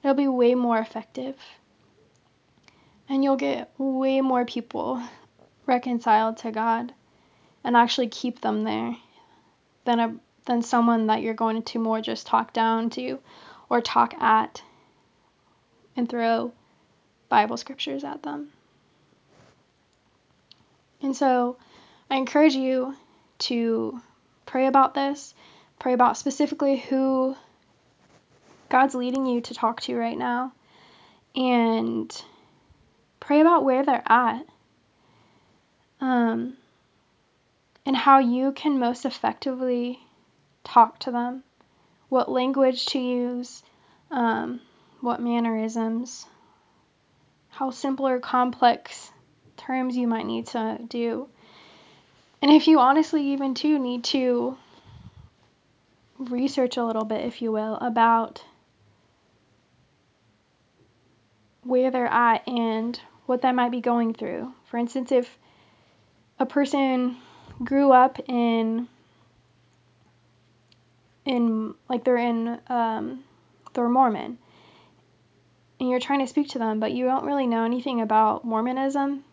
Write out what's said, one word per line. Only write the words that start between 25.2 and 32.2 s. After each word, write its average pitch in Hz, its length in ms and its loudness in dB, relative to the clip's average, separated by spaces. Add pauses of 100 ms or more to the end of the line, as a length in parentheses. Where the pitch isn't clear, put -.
pray 254 160 -2
about 240 240 4
specifically 285 600 0
who 262 580 -2 (1300)
God's 262 280 2
leading 254 320 -2
you 240 140 0
to 240 120 -12
talk 233 280 -4
to 247 140 -6
right 233 220 -4
now, 247 340 -4 (840)
and 233 880 0 (960)